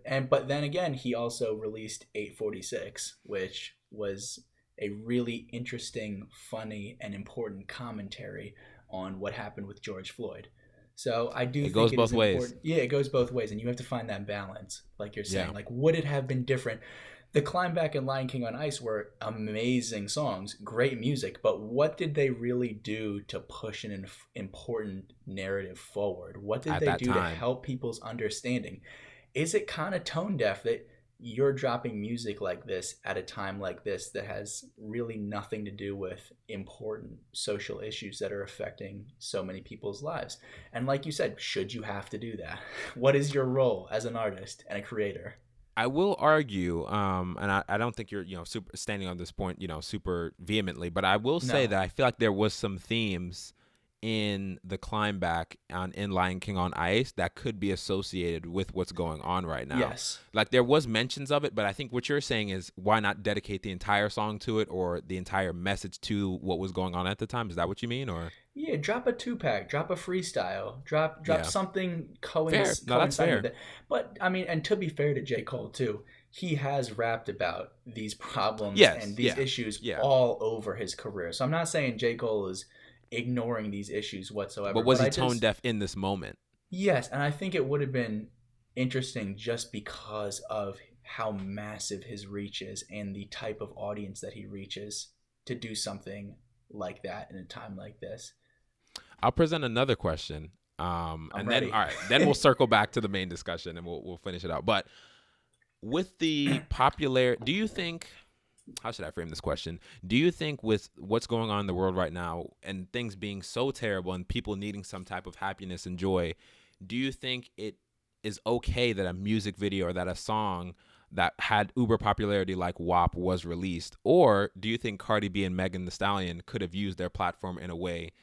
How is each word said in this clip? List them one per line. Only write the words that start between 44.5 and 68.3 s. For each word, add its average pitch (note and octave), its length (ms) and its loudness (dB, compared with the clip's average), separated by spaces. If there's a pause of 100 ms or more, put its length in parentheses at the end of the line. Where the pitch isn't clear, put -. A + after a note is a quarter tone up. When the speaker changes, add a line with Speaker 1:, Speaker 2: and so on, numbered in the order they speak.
Speaker 1:
and G2+ 80 -4
a G2 40 -4
creator? G#2+ 540 -2 (420)
Speaker 2:
I A#2 100 4
will E3+ 320 4
argue, G2+ 680 4
um, F#2 540 2
and G2+ 100 2
I, G2 160 4
I G2+ 100 0
don't A2+ 180 0
think A2 160 -8
you're, G2+ 120 -6
you F#2 140 -8
know, E2 80 -8
super G2 320 -8
standing G2 320 -4
on F2+ 80 -4
this F2 160 -8
point, F#2 280 -4
you F#2 60 -6
know, D#2 140 -4
super F2 580 -2
vehemently, F2+ 500 0
but F2+ 140 0
I F#2+ 140 6
will C#3 240 2
say C3 220 4
Speaker 1:
No. G#2+ 80 4
Speaker 2:
that G2 100 4
I F#2 80 2
feel C3+ 160 2
like A#2+ 140 2
there A2 120 6
was G2+ 220 4
some G2 240 -4
themes F2+ 760 -2 (480)
in G#2 640 0
the F#2 140 -4
Climb G#2 400 0
Back E2+ 400 0 (160)
on, F#2 200 -2
in G2+ 180 -2
Lion F#2 280 2
King G2 180 -4
on F2+ 180 2
Ice G2 380 2
that F2 200 0
could A2 260 -4
be G2 120 0
associated F2+ 720 -2
with F2+ 300 -2
what's F#2 160 -2
going E2+ 300 -2
on F2+ 260 0
right C2+ 200 -4
now. D2 120 0
Speaker 1:
Yes. - 400 -2 (120)
Speaker 2:
Like, G#2+ 200 4
there B2+ 120 8
was C#3 240 6
mentions B2+ 440 0
of C#3+ 120 4
it, B2+ 120 -2
but G#2+ 100 2
I G2 80 2
think B2 180 -8
what B2 160 -2
you're D3 140 2
saying A2 280 0
is, F#2 260 -4
why G#2+ 240 6
not G2+ 240 0
dedicate G2+ 400 -2
the G2+ 80 -4
entire G2+ 380 4
song G#2+ 300 0
to A2 200 0
it G#2+ 100 2
or F2 320 0
the F#2 160 -6
entire F#2 360 0
message F#2 480 -2
to G2+ 340 0
what E2+ 240 0
was F#2+ 120 -2
going F#2 220 0
on F2+ 140 0
at G2 100 0
the A#2 80 -2
time? A2+ 240 -4
Is E2+ 60 -6
that E2+ 120 2
what G2 140 -2
you A#2+ 60 -2
mean, B2+ 200 -2
or? E2+ 240 -4 (220)